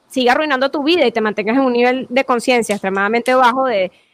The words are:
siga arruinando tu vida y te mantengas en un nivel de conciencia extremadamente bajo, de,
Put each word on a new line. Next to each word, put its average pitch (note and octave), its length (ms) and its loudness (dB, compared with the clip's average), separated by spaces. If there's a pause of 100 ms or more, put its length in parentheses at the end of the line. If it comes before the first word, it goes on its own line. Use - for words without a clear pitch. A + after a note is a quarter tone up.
siga B3 260 2
arruinando C#4 360 0
tu C#4+ 140 -4
vida D#4+ 220 2
y A#3 60 2
te A#3 100 -4
mantengas G#3+ 340 -2
en C4+ 80 2
un B3+ 100 0
nivel B3 360 0
de C4 160 -2
conciencia A#3 500 0
extremadamente G3+ 580 -2
bajo, B3+ 320 2
de, G3 260 -2 (220)